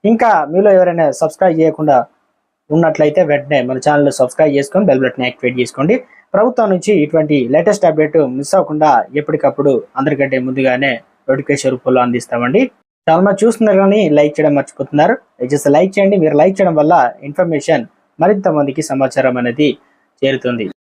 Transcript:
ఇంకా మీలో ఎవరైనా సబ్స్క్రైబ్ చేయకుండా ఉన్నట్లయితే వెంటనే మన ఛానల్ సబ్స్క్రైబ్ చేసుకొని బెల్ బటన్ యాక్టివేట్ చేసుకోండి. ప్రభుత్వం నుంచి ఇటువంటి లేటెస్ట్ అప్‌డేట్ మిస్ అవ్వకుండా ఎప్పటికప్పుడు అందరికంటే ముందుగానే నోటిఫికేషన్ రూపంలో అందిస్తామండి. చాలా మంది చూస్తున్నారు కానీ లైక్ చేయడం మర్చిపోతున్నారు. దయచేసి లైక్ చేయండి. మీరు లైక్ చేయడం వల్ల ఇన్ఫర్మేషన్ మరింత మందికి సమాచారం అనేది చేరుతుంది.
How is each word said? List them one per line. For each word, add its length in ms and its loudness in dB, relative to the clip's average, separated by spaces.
ఇంకా 260 2
మీలో 280 2
ఎవరైనా 380 2
సబ్స్క్రైబ్ 500 -2
చేయకుండా 380 2
ఉన్నట్లయితే 540 0
వెంటనే 380 -2
మన 140 -4
ఛానల్ 360 2
సబ్స్క్రైబ్ 440 0
చేసుకొని 300 0
బెల్ 180 2
బటన్ 240 -4
యాక్టివేట్ 300 -6
చేసుకోండి. 380 -2
ప్రభుత్వం 380 0
నుంచి 240 0
ఇటువంటి 440 0
లేటెస్ట్ 380 2
అప్‌డేట్ 320 0
మిస్ 260 -4
అవ్వకుండా 380 0
ఎప్పటికప్పుడు 580 -2
అందరికంటే 420 -2
ముందుగానే 560 -2
నోటిఫికేషన్ 540 -2
రూపంలో 260 0
అందిస్తామండి. 600 -2
చాలా 160 2
మంది 200 0
చూస్తున్నారు 360 2
కానీ 300 2
లైక్ 240 2
చేయడం 220 0
మర్చిపోతున్నారు. 600 -2
దయచేసి 340 -4
లైక్ 240 2
చేయండి. 240 2
మీరు 200 2
లైక్ 180 2
చేయడం 200 0
వల్ల 200 2
ఇన్ఫర్మేషన్ 640 -2
మరింత 300 0
మందికి 340 -2
సమాచారం 560 -2
అనేది 300 -2
చేరుతుంది. 420 -4